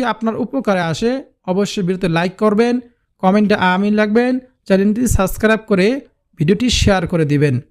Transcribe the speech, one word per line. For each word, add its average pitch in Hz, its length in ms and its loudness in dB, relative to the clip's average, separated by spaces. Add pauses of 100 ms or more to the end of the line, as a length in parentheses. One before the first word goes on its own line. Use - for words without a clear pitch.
আপনার 220 400 -4
উপকারে 208 380 -2 (100)
আসে 226 200 -2 (360)
অবশ্যই 196 400 -2
ভিডিওতে 185 220 -2
লাইক 170 240 -2 (100)
করবেন, 220 300 2 (500)
কমেন্টে 208 320 2 (100)
আমিন 196 340 0
লিখবেন, 226 340 0 (320)
চ্যানেলটি 202 380 2 (120)
সাবস্ক্রাইব 214 520 0
করে 190 200 2 (520)
ভিডিওটি 196 280 2 (120)
শেয়ার 190 280 2
করে 160 180 0
দিবেন 143 300 2 (160)